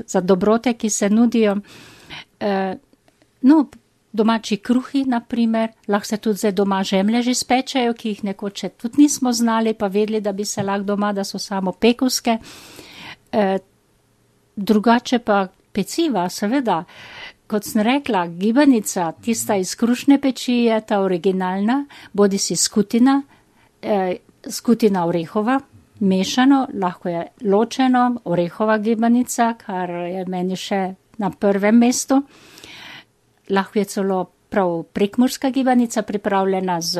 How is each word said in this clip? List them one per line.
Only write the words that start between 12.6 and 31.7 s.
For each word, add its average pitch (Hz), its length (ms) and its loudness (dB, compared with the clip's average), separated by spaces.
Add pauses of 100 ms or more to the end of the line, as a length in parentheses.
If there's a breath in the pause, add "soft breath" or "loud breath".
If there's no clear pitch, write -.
Eh, 196 300 0 (1000)
drugače 226 640 2
pa 202 220 2 (260)
peciva, 208 600 -2
seveda. 208 560 -2 (600 loud breath)
Kot 208 200 -4
sem - 160 -2
rekla, 226 480 0
gibanica, 208 880 2
tista 226 420 -2
iz 185 160 -2
krušne 247 460 2
peči 254 340 -2 (100)
je 226 200 2
ta 214 180 0
originalna, 190 800 0 (300 loud breath)
bodisi 196 440 2
skutina, 240 680 2 (600 soft breath)
eh, 190 340 -2 (260)
skutina 214 640 0
orehova, 180 540 -2 (380)
mešano, 240 760 2
lahko 185 360 -4
je 170 140 -4 (180)
ločeno, 247 640 2 (180)
orehova 214 560 0
gibanica, 233 800 0
kar 185 340 -8
je 175 340 -6
meni 185 320 -4
še 196 260 -4 (320)
na 196 160 -4
prvem 202 460 2